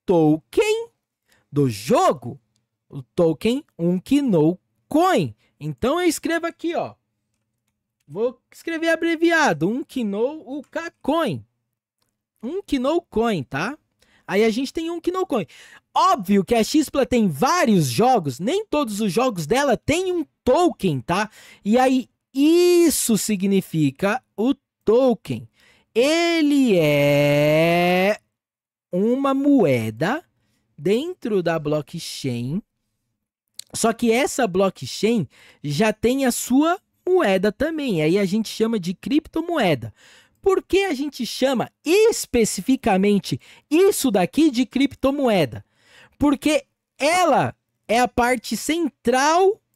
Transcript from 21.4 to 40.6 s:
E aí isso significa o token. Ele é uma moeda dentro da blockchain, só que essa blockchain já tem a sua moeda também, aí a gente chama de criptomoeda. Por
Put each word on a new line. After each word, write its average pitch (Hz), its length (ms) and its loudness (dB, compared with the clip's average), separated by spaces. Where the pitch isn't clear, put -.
E 208 100 2
aí 254 320 2
isso 330 840 4
significa 190 1080 -2
o 247 160 0
token. 214 640 0
Ele 294 800 2
é 151 1400 2
uma 247 400 0
moeda 196 920 0
dentro 214 680 -4
da 165 160 -2
blockchain, 147 1040 -6
só 220 180 0
que 226 180 0
essa 247 360 0
blockchain 190 800 -2
já 165 300 -2
tem 269 320 -2
a 247 60 2
sua 311 480 0
moeda 214 440 2
também, 277 500 -4
aí 160 160 2
a 202 80 2
gente 208 240 -4
chama 226 300 -2
de 175 160 -6
criptomoeda. 254 960 -2
Por 381 220 0